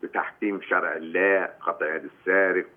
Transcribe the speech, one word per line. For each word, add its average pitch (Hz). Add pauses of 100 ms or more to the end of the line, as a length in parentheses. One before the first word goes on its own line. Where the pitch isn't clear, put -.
بتحكيم 98
شرع 87
الله، 90
قطع -
يد 76 (160)
السارق 92 (120)